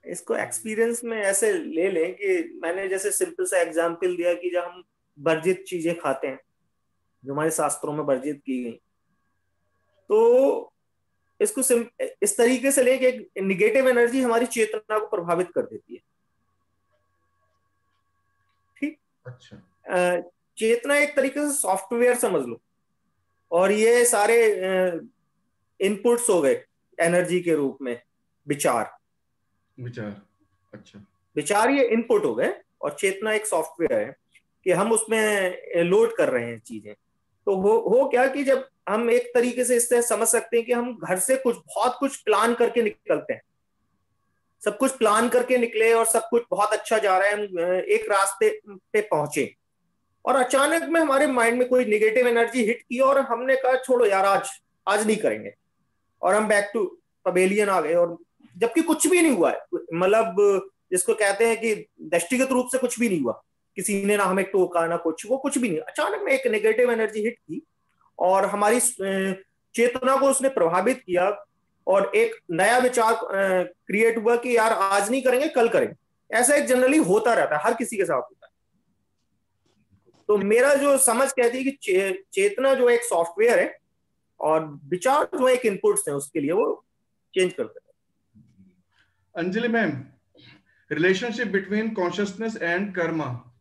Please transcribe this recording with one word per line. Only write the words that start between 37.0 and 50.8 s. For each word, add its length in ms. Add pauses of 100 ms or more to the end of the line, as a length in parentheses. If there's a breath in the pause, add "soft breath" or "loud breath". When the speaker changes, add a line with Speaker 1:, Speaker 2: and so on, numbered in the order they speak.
Speaker 1:
तो 100
हो, 220
हो 320
क्या 180
कि 160
जब 260 (200)
हम 200
एक 260
तरीके 300
से 120
इससे 240
समझ 260
सकते 300
हैं 80
कि 60
हम 280
घर 200
से 160
कुछ, 220
बहुत 420
कुछ 240
plan 320
करके 260
निकलते 520
हैं, 80 (1200)
सब 120
कुछ 200
plan 320
करके 280
निकले 360
और 120
सब 240
कुछ 220
बहुत 220
अच्छा 240
जा 200
रहा 100
है, 60
हम, 80
अ, 320
एक 380
रास्ते 580
पे 320
पहुंचे 540 (720)
और 100
अचानक 480